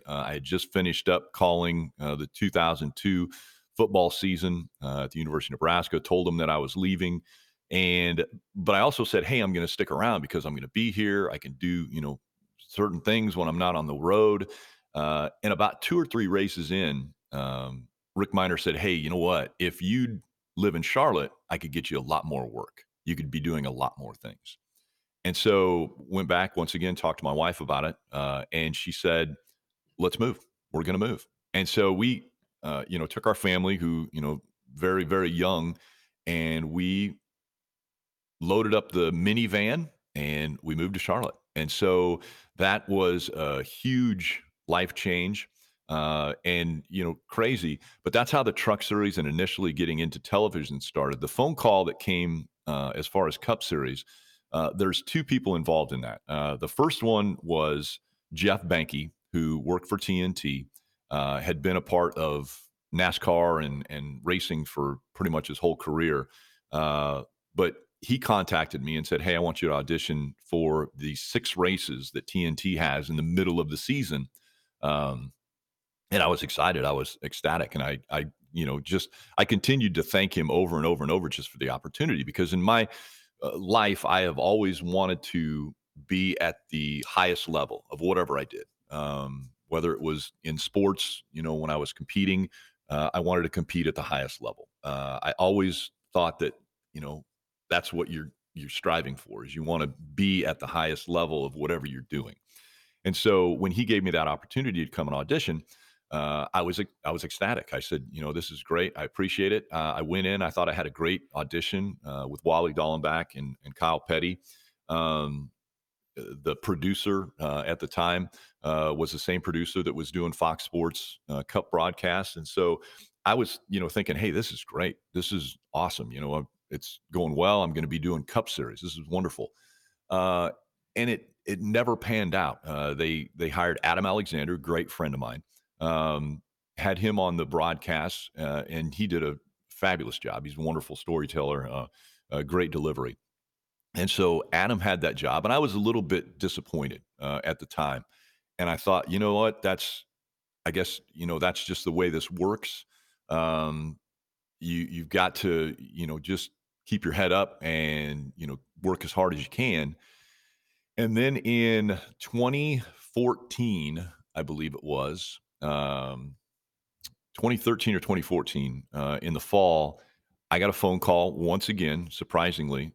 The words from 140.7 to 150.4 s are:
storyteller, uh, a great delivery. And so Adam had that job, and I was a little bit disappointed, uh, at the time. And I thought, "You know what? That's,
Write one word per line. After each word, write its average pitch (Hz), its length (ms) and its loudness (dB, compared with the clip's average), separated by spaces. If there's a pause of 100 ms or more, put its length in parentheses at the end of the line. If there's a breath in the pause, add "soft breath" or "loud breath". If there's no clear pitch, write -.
storyteller, 71 720 -2
uh, 65 180 -8 (440 soft breath)
a 73 120 -2
great 82 280 0
delivery. 73 460 -2 (760)
And 92 160 0
so 85 420 2
Adam 98 280 2
had 92 220 0
that 80 140 0
job, 76 300 0
and 110 80 2
I 143 60 4
was 135 140 0
a 104 60 -2
little 113 220 2
bit 87 360 -2
disappointed, 76 640 -4 (180)
uh, 71 240 -4
at 80 160 -4
the 76 60 -16
time. 71 380 -4 (540 soft breath)
And 87 120 0
I 82 80 0
thought, 92 320 2
"You 92 100 0
know 104 160 2
what? 110 260 2
That's, - 440 -2 (600)